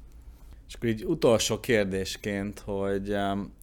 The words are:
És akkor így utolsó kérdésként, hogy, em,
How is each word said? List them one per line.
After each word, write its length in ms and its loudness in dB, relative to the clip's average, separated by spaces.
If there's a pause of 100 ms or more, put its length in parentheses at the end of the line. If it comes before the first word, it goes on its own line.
(680)
És 60 -14
akkor 160 -2
így 160 -2
utolsó 540 4
kérdésként, 1000 0
hogy, 520 -2
em, 400 0 (120)